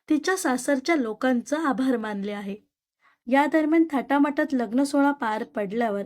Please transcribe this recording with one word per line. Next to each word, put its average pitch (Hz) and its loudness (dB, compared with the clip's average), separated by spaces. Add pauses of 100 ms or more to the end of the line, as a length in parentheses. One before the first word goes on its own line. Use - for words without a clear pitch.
तिच्या 320 0
सासरच्या 285 0
लोकांचा 254 -2
आभार 254 0
मानले 208 -6
आहे. 202 -10 (720)
या 277 4
दरम्यान 311 4
थाटामाटात 285 0
लग्न 233 0
सोहळा 277 2
पार 226 -4
पडल्यावर 208 -4